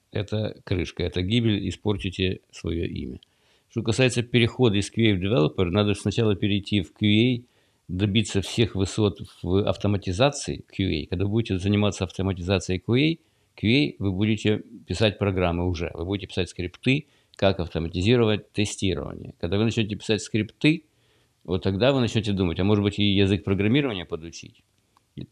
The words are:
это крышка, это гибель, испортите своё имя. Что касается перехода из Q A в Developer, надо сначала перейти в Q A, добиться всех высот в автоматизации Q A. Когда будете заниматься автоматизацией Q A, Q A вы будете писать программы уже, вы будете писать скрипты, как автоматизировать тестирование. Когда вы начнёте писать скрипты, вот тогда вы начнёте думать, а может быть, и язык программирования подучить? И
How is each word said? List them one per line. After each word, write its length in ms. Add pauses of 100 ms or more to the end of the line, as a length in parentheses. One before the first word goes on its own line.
(100)
это 540
крышка, 380
это 200
гибель, 460
испортите 720 (100)
своё 340
имя. 360 (500)
Что 120
касается 400
перехода 560
из 120
Q 220
A 20
в 80
Developer, 440
надо 280
сначала 400
перейти 460
в 120
Q 140
A, 360 (460)
добиться 520
всех 340
высот 460 (220)
в 260
автоматизации 1000
Q 380
A. 20
Когда 200
будете 320
заниматься 460
автоматизацией 760
Q 140
A, 220 (380)
Q 140
A 300
вы 140
будете 500 (240)
писать 320
программы 500
уже, 260
вы 100
будете 220
писать 220
скрипты, 580 (300)
как 240
автоматизировать 920
тестирование. 880
Когда 200
вы 60
начнёте 320
писать 260
скрипты, 600 (600)
вот 180
тогда 300
вы 80
начнёте 320
думать, 280
а 40
может 180
быть, 160
и 60
язык 400
программирования 640
подучить? 560 (540)
И 160